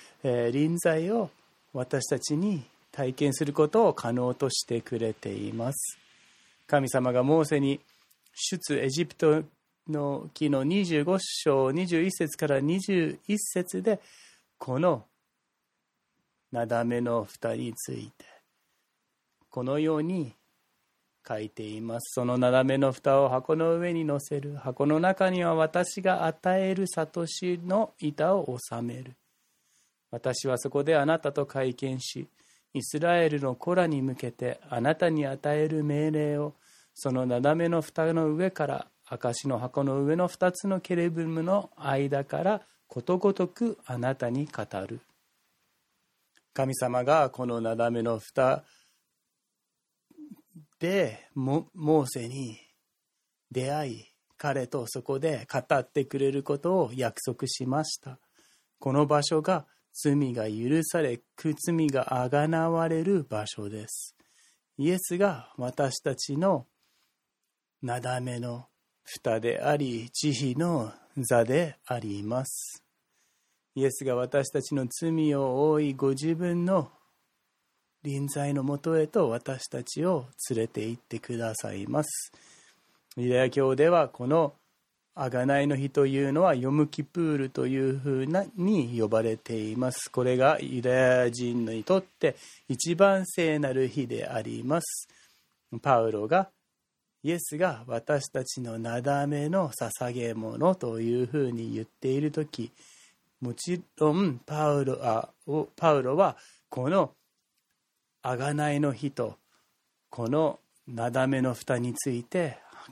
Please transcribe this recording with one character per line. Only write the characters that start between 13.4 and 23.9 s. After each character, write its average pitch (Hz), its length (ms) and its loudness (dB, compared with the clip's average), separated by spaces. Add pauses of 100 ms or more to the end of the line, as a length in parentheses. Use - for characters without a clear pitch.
で、 202 180 2 (580)
こ 127 200 -4
の 143 260 2 (1500)
な 117 140 -2
だ 117 180 0
め 120 160 0
の 117 240 0
蓋 117 320 -6
に 120 180 -8
つ - 180 -10
い 107 140 -10
て、 - 180 -20 (1300)
こ 127 140 -6
の 139 140 0
よ 156 180 2
う 151 60 0
に 165 320 -4 (920)
書 110 120 -6
い 107 120 -8
て - 120 -14
い 107 180 -10
ま 113 200 -6
す。 - 140 -12
「そ 127 100 -2
の 123 140 0
な 127 120 6
だ 131 140 6
め 135 140 2
の 135 140 4
蓋 139 280 4
を 139 80 6
箱 131 280 0
の 165 200 2
上 175 160 -2